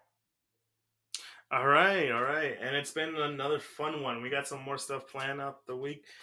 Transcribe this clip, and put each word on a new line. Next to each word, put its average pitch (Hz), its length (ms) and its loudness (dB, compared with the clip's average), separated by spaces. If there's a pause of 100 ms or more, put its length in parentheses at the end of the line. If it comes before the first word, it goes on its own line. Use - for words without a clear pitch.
(1500)
All 131 140 2
right, 160 460 6
all 117 100 2
right. 139 400 0
And 131 140 -2
it's 143 160 -2
been 160 240 -2
another 147 420 0
fun 151 460 -4
one. 120 180 -2
We 127 80 -4
got 139 180 0
some 143 140 -8
more 135 160 -4
stuff 135 300 -6
planned 139 340 -4
out 139 240 -8
the 127 100 -6
week. 147 300 -6 (180)